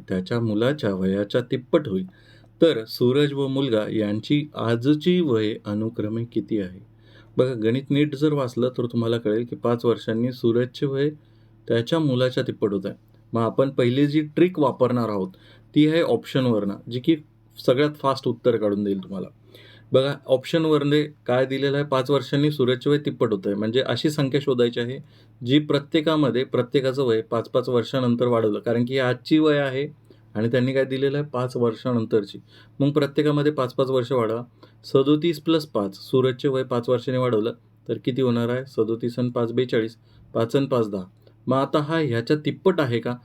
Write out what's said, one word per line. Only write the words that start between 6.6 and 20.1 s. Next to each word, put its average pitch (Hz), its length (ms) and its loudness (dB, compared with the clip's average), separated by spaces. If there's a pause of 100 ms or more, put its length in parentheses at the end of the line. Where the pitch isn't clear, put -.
आहे? 92 180 -10 (580)
बघा, 131 160 2
गणित 117 360 0
नीट 147 260 2
जर 151 180 0
वाचलं 123 360 -2
तर 123 160 -4
तुम्हाला 117 320 -2
कळेल 113 320 -2
की - 60 -8
पाच 120 300 -2
वर्षांनी 117 460 0
सूरजचे 123 540 0
वय 139 240 -2 (580)
त्याच्या 120 320 0
मुलाच्या 127 480 0
तिप्पट 104 260 -2
होत 98 120 -4
आहे. 92 100 -6 (380)
मग 117 80 0
आपण 117 280 2
पहिली 135 380 2
जी 151 140 0
ट्रिक 156 380 0
वापरणार 120 500 2
आहोत 95 200 -2 (460)
ती 151 120 6
आहे 160 140 2
ऑप्शनवरनं, 117 920 0
जी 123 80 -6
की 160 160 2 (500)
सगळ्यात 143 340 4
फास्ट 135 280 0
उत्तर 120 300 2
काढून 104 260 0
देईल 98 200 -2
तुम्हाला. 92 240 -10 (680)
बघा, 135 200 2 (140)